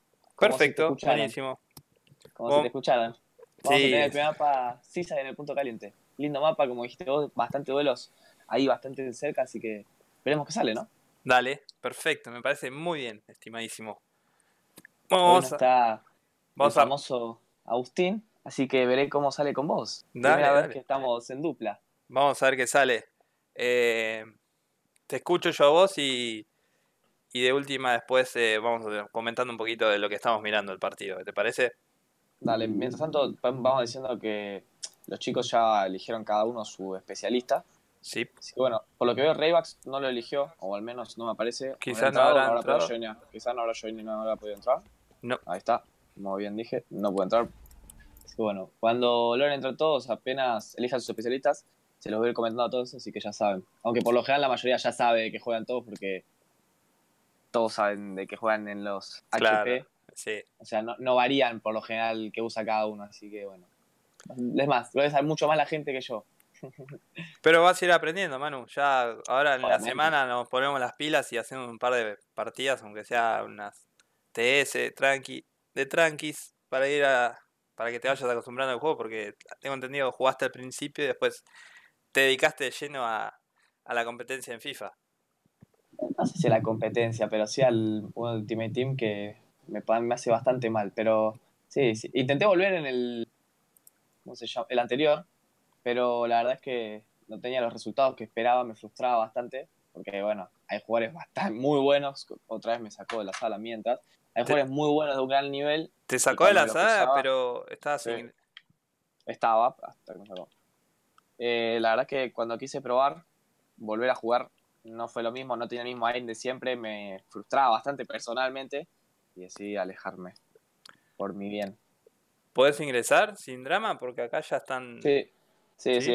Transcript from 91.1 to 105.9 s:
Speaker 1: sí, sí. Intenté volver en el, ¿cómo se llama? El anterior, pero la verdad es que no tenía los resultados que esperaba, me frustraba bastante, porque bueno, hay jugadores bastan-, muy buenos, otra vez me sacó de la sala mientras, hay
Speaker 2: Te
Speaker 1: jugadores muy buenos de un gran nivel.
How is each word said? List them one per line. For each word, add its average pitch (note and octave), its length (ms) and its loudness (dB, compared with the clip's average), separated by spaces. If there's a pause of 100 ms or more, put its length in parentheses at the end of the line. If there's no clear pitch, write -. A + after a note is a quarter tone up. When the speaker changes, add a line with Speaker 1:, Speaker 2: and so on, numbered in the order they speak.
Speaker 1:
sí, B2 280 0
sí. A2 180 -12
Intenté C3+ 320 0
volver F#3+ 280 4
en E3 140 -2
el, B2 400 -4 (960)
¿cómo B2 120 -16
se A#2+ 120 -14
llama? A#2 220 -6
El B2 100 0
anterior, D3 460 2 (580)
pero A#2+ 440 0
la A#2 100 2
verdad A#2+ 160 2
es - 80 -8
que A2 420 -6 (240)
no G#2+ 120 -14
tenía B2+ 220 -2
los A#2 100 -2
resultados A#2+ 440 -2
que - 80 -12
esperaba, A#2+ 400 0
me A#2 120 -8
frustraba B2 420 -4
bastante, B2 500 -4 (260)
porque G2+ 300 -8
bueno, G#2 260 -4 (180)
hay G#2 180 -6
jugadores A2+ 280 -2
bastan-, G2 420 -6
muy C#3 240 2
buenos, C#3+ 480 2 (200)
otra A2+ 260 -4
vez A#2 80 -4
me A2 100 -12
sacó G2+ 280 -8
de G#2 60 -4
la F#2+ 80 -8
sala A2 260 -4
mientras, A2+ 400 -4 (360)
hay A#2+ 100 0
Speaker 2:
Te C3+ 80 0
Speaker 1:
jugadores C3+ 180 2
muy D3 200 0
buenos D3 240 2
de C3+ 60 0
un C3 80 0
gran C#3 220 2
nivel. D3 400 -2 (160)